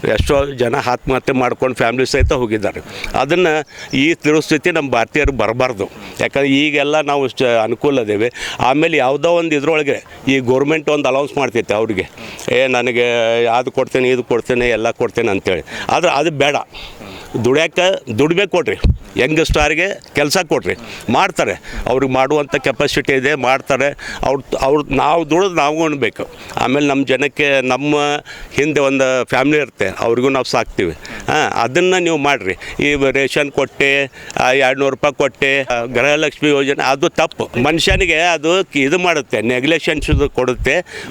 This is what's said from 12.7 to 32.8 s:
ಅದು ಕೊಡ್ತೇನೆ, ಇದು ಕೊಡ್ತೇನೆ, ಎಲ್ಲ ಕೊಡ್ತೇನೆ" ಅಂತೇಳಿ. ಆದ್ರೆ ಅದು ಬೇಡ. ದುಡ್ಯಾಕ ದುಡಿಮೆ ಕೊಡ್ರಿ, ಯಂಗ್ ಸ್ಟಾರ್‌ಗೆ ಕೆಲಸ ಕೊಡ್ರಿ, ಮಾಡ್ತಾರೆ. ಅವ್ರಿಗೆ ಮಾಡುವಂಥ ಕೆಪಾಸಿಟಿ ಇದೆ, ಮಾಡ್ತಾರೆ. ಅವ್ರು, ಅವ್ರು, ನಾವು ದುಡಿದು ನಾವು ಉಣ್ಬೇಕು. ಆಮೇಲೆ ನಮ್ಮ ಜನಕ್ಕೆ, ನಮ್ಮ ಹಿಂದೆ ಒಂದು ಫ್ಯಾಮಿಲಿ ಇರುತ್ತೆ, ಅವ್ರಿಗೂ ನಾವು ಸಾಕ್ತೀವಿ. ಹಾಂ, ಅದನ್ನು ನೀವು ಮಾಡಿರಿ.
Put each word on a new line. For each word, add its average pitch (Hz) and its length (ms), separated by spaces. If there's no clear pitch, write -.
ಅದು 123 260
ಕೊಡ್ತೇನೆ, 127 380
ಇದು 123 140
ಕೊಡ್ತೇನೆ, 123 460
ಎಲ್ಲ 113 220
ಕೊಡ್ತೇನೆ" 117 400
ಅಂತೇಳಿ. 92 300
ಆದ್ರೆ 160 220
ಅದು 170 200
ಬೇಡ. 143 240
ದುಡ್ಯಾಕ 156 340
ದುಡಿಮೆ 170 260
ಕೊಡ್ರಿ, 156 300
ಯಂಗ್ 156 280
ಸ್ಟಾರ್‌ಗೆ 156 560
ಕೆಲಸ 143 220
ಕೊಡ್ರಿ, 147 260
ಮಾಡ್ತಾರೆ. 147 520
ಅವ್ರಿಗೆ 131 260
ಮಾಡುವಂಥ 139 420
ಕೆಪಾಸಿಟಿ 143 580
ಇದೆ, 135 220
ಮಾಡ್ತಾರೆ. 131 540
ಅವ್ರು, 135 360
ಅವ್ರು, 143 260
ನಾವು 147 340
ದುಡಿದು 180 240
ನಾವು 156 300
ಉಣ್ಬೇಕು. 143 440
ಆಮೇಲೆ 143 300
ನಮ್ಮ 139 180
ಜನಕ್ಕೆ, 135 560
ನಮ್ಮ 131 340
ಹಿಂದೆ 147 260
ಒಂದು 135 460
ಫ್ಯಾಮಿಲಿ 139 320
ಇರುತ್ತೆ, 131 280
ಅವ್ರಿಗೂ 117 300
ನಾವು 131 160
ಸಾಕ್ತೀವಿ. 110 460
ಹಾಂ, 135 280
ಅದನ್ನು 175 440
ನೀವು 165 180
ಮಾಡಿರಿ. 127 380